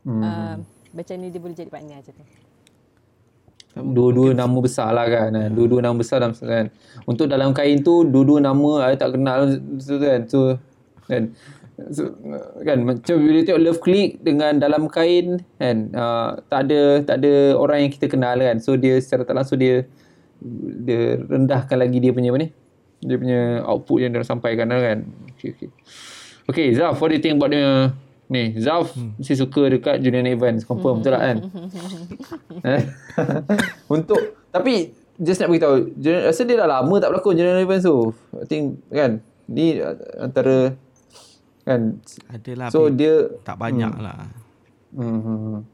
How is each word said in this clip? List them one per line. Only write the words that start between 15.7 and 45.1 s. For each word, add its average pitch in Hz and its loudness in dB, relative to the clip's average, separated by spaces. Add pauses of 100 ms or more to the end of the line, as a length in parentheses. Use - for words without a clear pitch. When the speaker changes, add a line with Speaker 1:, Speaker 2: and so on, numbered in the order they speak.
Speaker 1:
uh, 117 -2
tak 135 0
ada, 147 4 (200)
tak 147 0
ada 143 4 (240)
orang 147 2
yang 143 2
kita - -4
kenal 123 0
kan. 123 2
So, 135 2
dia 131 4
secara 131 0
tak - -4
langsung 135 -2
dia, 127 2 (880)
dia 120 -4 (220)
rendahkan 135 0
lagi 123 0
dia 123 2
punya 123 0
apa 127 0
ni? 160 -4 (500)
Dia 127 -4
punya 123 -2 (240)
output 131 -2
yang 123 -2
dia 117 -2
sampaikan 117 -4
lah 123 0
kan. 113 0 (340)
Okey, - -14
okey. - -16 (720)
Okey, 143 0
Zaf, 147 2
what 156 0
do 160 2
you 143 -2
think 156 2
about 143 2
the, 139 2 (380)
ni, 117 -2
Zaf 160 0
Speaker 3:
Hmm. 117 -10
Speaker 1:
mesti 139 -4
suka 135 2
dekat 131 0
Julian 127 0
Evans. 117 0
Confirm 123 -2
betul 131 2
tak 117 0
kan? 123 0
Speaker 2:
<laughs> 190 -12 (1120)
Speaker 1:
Eh? 131 0 (600)
<laughs> - -4
Untuk, 160 0 (260)
tapi 190 -2 (240)
just 180 -2
nak 170 0
beritahu, 151 2
Julian, 160 0
rasa 165 0
dia 240 2
dah 190 2
lama 135 0
tak 196 2
berlakon 185 0
Julian 175 2
Evans 185 0
tu. 165 4 (360)
I - -12
think 151 -4 (240)
kan, 127 0 (300)
ni, 151 0
uh, 76 -6 (260)
antara, 131 2 (840)
kan. 113 -2 (300)
Speaker 3:
Adalah, 123 -12
Speaker 1:
So, 156 4
Speaker 3:
tapi 139 2
Speaker 1:
dia, 156 4 (280)
Speaker 3:
tak - -12
banyak 113 -4
Speaker 1:
hmm. 107 -12
Speaker 3:
lah. - -14 (680)
Speaker 1:
Hmm, 123 -6